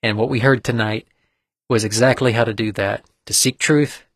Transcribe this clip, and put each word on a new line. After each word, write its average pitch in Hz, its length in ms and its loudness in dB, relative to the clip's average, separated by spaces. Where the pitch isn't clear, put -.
And 107 160 -2
what 117 120 -2
we 135 100 -2
heard 131 240 2
tonight 110 440 -4
was 113 140 2
exactly 120 500 2
how 117 100 2
to 110 100 -2
do 107 200 -4
that, 101 320 -4
to - 80 -10
seek - 260 0
truth 147 460 0